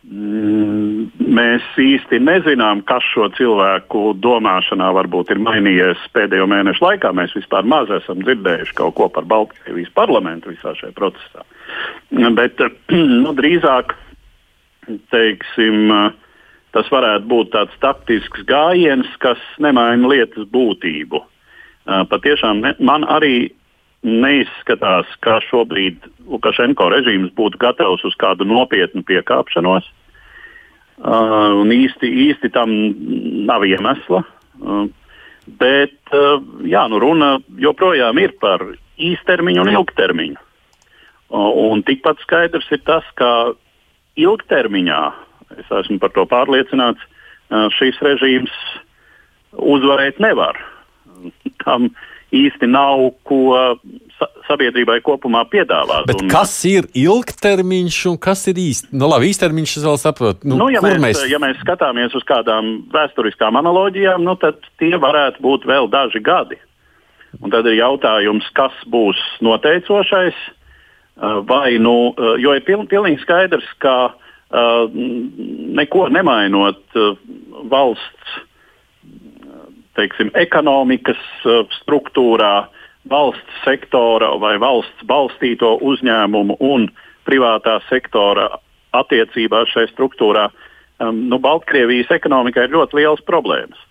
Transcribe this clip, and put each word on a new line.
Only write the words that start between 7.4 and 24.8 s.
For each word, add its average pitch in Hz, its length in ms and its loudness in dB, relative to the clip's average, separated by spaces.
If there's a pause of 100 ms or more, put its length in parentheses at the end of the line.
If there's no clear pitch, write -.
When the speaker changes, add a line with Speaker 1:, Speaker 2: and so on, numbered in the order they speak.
Speaker 1:
maz 120 260 0
esam 92 300 -6
dzirdējuši 92 560 -2
kaut 82 180 -2
ko 92 140 0
par - 160 -6
Baltkrievijas 107 680 -4
parlamentu 95 600 -2
visā - 220 -12
šajā - 200 -16
procesā. - 500 -8 (600)
Bet, 120 540 0 (280)
<clears throat> 139 340 4
nu, 151 100 -2
drīzāk, 143 600 0 (1120)
teiksim, 110 840 0 (840)
tas 107 160 -2
varētu 110 400 0
būt 113 240 0
tāds 104 240 -2
taktisks 117 680 -4
gājiens, 151 720 2
kas 123 260 -2 (140)
nemaina 123 540 2
lietas 110 400 0
būtību. 90 720 -2 (640)
Ā, 95 220 -2
patiešām 110 560 0
ne, 135 160 -2
man 143 280 2
arī 147 460 0 (520)
neizskatās, 113 1120 0